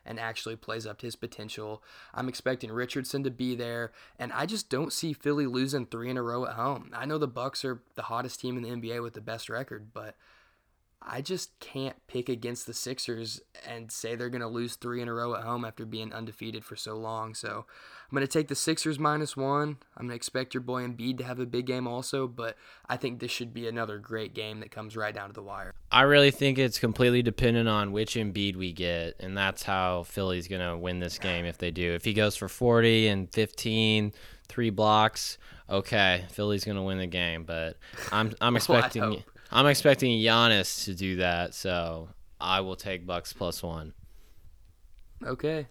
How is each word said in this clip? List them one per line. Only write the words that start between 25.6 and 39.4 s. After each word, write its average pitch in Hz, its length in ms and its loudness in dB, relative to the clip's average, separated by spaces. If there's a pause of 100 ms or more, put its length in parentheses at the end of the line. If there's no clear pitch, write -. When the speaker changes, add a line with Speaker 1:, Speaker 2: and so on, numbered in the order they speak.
Speaker 2:
I 127 120 12
really 143 280 10
think 135 260 2
it's 127 220 2
completely 123 420 6
dependent 117 460 4
on 104 240 2
which 104 240 0
Embiid 101 400 0
we 92 160 -4
get, 85 480 -2
and 92 180 -6
that's 95 260 0
how 92 400 2
Philly's 92 440 -2
gonna 90 300 -4
win 90 220 -4
this 87 200 -4
game 87 240 -2
if 85 140 -6
they 87 140 -2
do. 87 200 0
If 85 140 -2
he 110 80 2
goes 104 240 2
for 98 100 -6
forty 117 640 6
and 95 200 0
fifteen, 110 840 2 (340)
three 117 220 0
blocks, 107 680 4 (320)
okay, 95 640 4
Philly's 104 320 0
gonna 101 200 -2
win 95 160 0
the 90 80 -2
game, 85 360 -2
but 82 320 -4 (340)
I'm, 110 300 2
I'm 120 140 4
Speaker 1:
<laughs> - 0 -
Well, - 0 -
I - 40 4
Speaker 2:
expecting 123 460 4
Speaker 1:
hope. 107 160 0 (360)